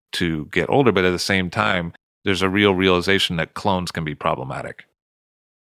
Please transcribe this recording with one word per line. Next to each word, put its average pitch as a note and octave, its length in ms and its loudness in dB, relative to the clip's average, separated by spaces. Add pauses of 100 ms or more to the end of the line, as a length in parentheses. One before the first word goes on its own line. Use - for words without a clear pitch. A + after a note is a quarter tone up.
(120)
to D#2+ 340 -2
get - 220 -2
older, B2+ 220 4
but F#2+ 140 2
at F2+ 80 4
the F2 60 -2
same F#2 300 -2
time, F#2 440 -2 (320)
there's F#2 180 0
a F#2+ 60 2
real G2+ 260 4
realization F#2 600 2
that D#2+ 180 -4
clones F2+ 380 -2
can E2 120 -6
be D2 120 -6
problematic. - 680 -6 (760)